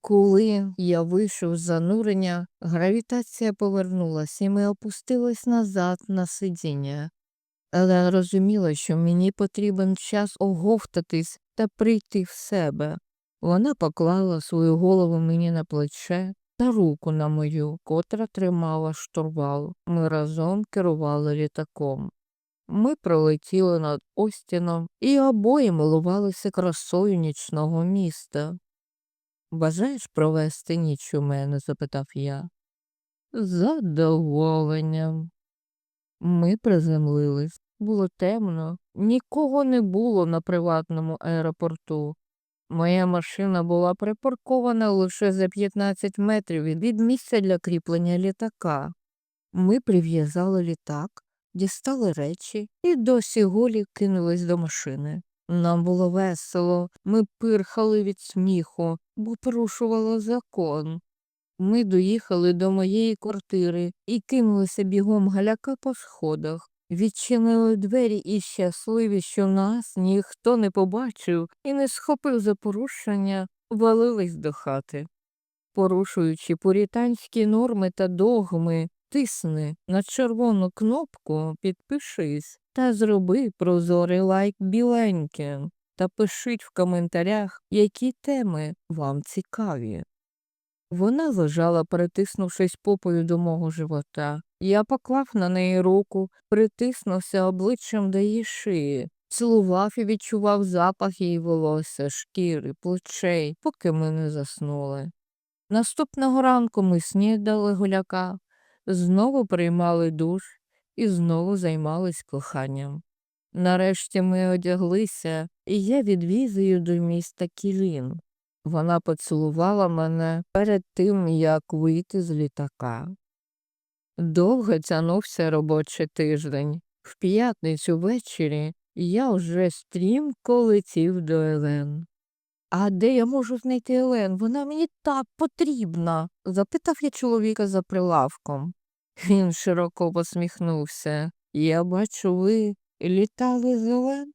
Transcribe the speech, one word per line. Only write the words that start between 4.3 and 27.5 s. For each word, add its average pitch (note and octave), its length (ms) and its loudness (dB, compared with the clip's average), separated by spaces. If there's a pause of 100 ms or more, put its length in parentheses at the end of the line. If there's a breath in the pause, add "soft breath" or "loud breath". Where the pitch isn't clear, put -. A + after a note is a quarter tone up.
і G3 80 2
ми G3+ 180 2
опустились A#3 800 -2
назад G3 520 0 (100)
на F#3 180 0
сидіння. D3 840 -6 (640)
Елен F3+ 380 4
розуміла, F#3+ 640 2
що D#3 220 -2
мені F3 360 2
потрібен G3 640 0
час G#3 420 -4
оговтатись F3+ 1000 -2 (160)
та A3 120 0 (100)
прийти G#3+ 460 2
в F3 80 -6
себе. D#3 680 -4 (420)
Вона G3 340 2
поклала E3+ 680 0
свою E3 360 2
голову F3+ 420 4
мені E3 320 2
на D#3+ 140 -2
плече F3 720 -4 (240)
та B3 140 2
руку E3 380 2
на D#3 180 0
мою, D3+ 560 -2
котра G#3 420 -2
тримала E3 680 -2
штурвал. D3+ 800 -6 (140)
Ми E3+ 220 0
разом D#3+ 640 -2
керували D3+ 640 0
літаком. D3 760 -6 (580)
Ми A#3 280 0
пролетіли E3+ 840 2
над D3 220 -2 (160)
Остіном F3 720 -4 (120)
і C#4 200 4
обоє B3 520 4
милувалися F3 800 0
красою F3+ 680 0
нічного D#3+ 680 -2